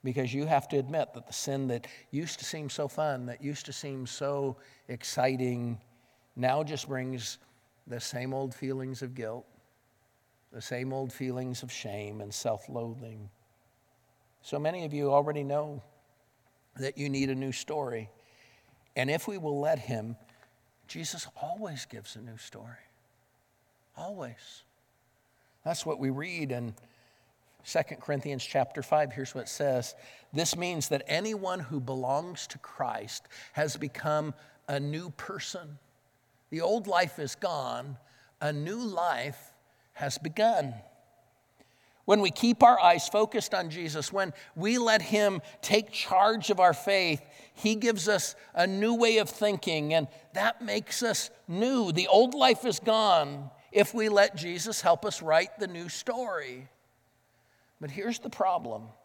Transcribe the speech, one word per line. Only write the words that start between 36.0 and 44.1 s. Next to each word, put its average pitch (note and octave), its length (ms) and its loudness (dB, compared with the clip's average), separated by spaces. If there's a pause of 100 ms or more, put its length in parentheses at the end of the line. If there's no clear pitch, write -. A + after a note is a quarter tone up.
The D#3+ 100 -4
old G3 260 2
life F3+ 320 2
is C#3+ 160 -6
gone. C3+ 640 -4 (460)
A D3+ 100 0
new D#3 240 -4
life E3+ 800 -2 (400)
has C#3+ 240 -4
begun." D#3+ 560 2 (1300)
When G#3 160 6
we F#3+ 100 4
keep A#3 320 4
our A#3+ 160 12
eyes F3 300 8
focused - 460 0
on F3 160 -2
Jesus, D#3 420 -6